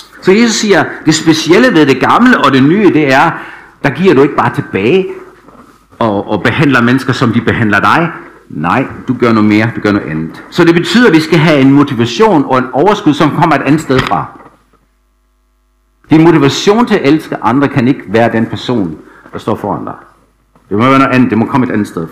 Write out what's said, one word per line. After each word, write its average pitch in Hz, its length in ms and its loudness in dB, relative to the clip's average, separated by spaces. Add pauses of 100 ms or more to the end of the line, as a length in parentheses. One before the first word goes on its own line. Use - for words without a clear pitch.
(220)
Så 185 100 2
Jesus 226 220 2
siger, 180 300 0 (220)
det 156 80 2
specielle 185 580 2
ved 156 140 4
det 131 140 2
gamle 190 380 2
og 135 140 0
det 131 100 2
nye, 175 320 2
det 143 200 0
er, 156 160 2 (540)
der 143 60 -2
giver 165 240 2
du 135 80 4
ikke 143 140 0
bare 120 180 -2
tilbage 156 520 -2 (920)
og, 107 320 -4
og 104 120 -2
behandler 127 400 0
mennesker, 127 300 0
som 127 200 0
de 117 80 -2
behandler 104 400 0
dig. 131 320 0 (360)
Nej, 92 380 -4 (220)
du 127 60 -2
gør 120 180 0
noget 107 160 2
mere, 110 280 2
du - 40 -8
gør 104 120 0
noget 98 180 -4
andet. 80 400 -8
Så 175 140 0
det 170 100 4
betyder, 226 320 2
at 165 60 4
vi 160 80 4
skal 165 180 0
have 151 220 2
en 135 120 4
motivation 143 720 0
og 131 140 -2
en 123 140 -2
overskud, 160 420 0
som 156 160 0
kommer 147 260 -2
et 135 60 -4
andet 147 180 0
sted 131 180 -2
fra. 90 260 -4 (1900)
Din 156 140 4
motivation 170 640 2
til 214 80 -2
at 139 140 -2
elske - 340 -2
andre 131 260 0
kan 120 200 0
ikke - 180 -2
være 113 260 0
den 113 140 -2
person, 104 520 -6 (340)
der - 60 -12
står 107 180 -6
foran 104 280 -8
dig. 98 100 -12 (720)
Det 98 100 -4
må 117 60 0
være 135 140 2
noget 131 160 0
andet, 127 160 2
det - 80 -2
må 107 80 0
komme 127 200 -2
et - 60 -6
andet 104 160 -4
sted 82 240 -8